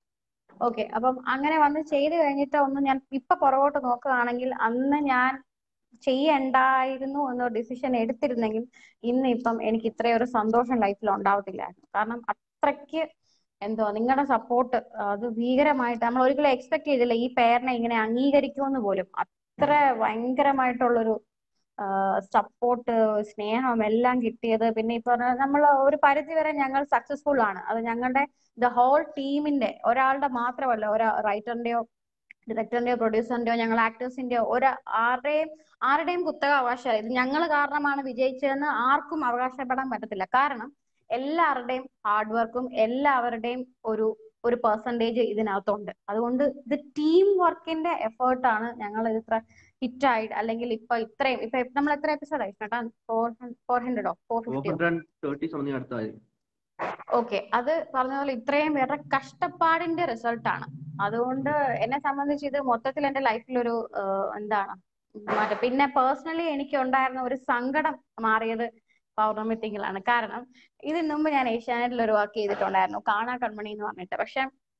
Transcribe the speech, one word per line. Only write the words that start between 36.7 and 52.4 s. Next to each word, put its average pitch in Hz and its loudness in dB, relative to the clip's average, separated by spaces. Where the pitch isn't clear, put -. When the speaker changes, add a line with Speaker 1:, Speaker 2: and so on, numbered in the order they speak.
Speaker 1:
ഇത് 220 -6
ഞങ്ങൾ 262 0
കാരണമാണ് 285 0
വിജയിച്ചതെന്ന് 262 -2
ആർക്കും 285 0
അവകാശപ്പെടാൻ 254 -2
പറ്റത്തില്ല. 214 -6
കാരണം 262 0
എല്ലാവരുടെയും 262 -2
hard 214 0
വർക്കും 233 -2
എല്ലാവരുടെയും 240 0
ഒരു, 220 0
ഒരു 240 2
percentage 233 0
ഇതിനകത്തുണ്ട്. 208 -2
അതുകൊണ്ട് 240 0
ഇത് 285 -2
team 359 4
വർക്കിന്റെ 330 0
effort 254 0
ആണ് 233 0
ഞങ്ങൾ 220 -4
ഇത് 220 0
ഇത്ര 226 -2
ഹിറ്റ് 254 -2
ആയിട്ട്, 220 0
അല്ലെങ്കിൽ 226 -4
ഇപ്പൊ 226 -4
ഇത്രയും, 240 -2
ഇപ്പൊ 247 -2
നമ്മൾ 285 0
എത്ര 302 -2
episode 294 -4